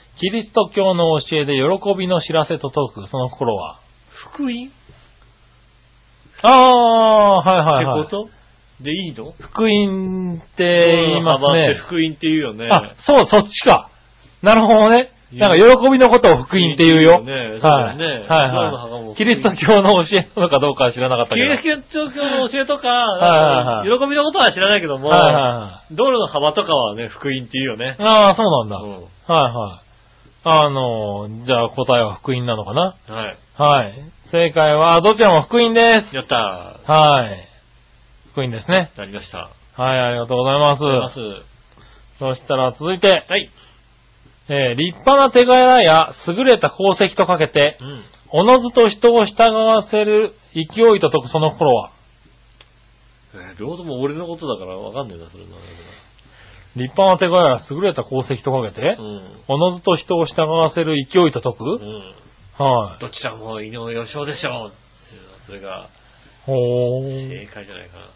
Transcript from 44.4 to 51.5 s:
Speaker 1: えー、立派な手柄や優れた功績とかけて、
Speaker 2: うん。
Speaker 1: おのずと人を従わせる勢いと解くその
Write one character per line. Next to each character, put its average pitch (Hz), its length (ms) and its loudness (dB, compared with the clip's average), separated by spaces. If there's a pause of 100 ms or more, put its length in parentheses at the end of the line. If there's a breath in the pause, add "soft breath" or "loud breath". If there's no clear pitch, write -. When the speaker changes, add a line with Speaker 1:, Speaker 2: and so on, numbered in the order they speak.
Speaker 1:
え 135 280 -4
ー、 - 0 -
立 170 240 -6
派 269 180 2
な 269 140 4
手 247 160 4
柄 254 340 6
や 160 300 4 (160)
優 190 180 -4
れ 254 140 4
た 160 100 -4
功 190 280 -2
績 196 200 -2
と 190 100 0
か 175 120 -2
け 151 100 -2
て、 143 320 0
Speaker 2:
う 127 40 -20
ん。 135 200 -18 (240)
Speaker 1:
お 170 160 0
の 247 160 6
ず 240 140 -8
と 226 160 4
人 233 240 2
を 220 100 4
従 208 80 -8 (220)
わ 220 360 0
せ 214 140 0
る 214 300 0 (180)
勢 160 100 -6
い 214 380 4
と 160 80 2
解 135 140 -2
く 123 80 -14
そ 160 80 -2
の 156 140 0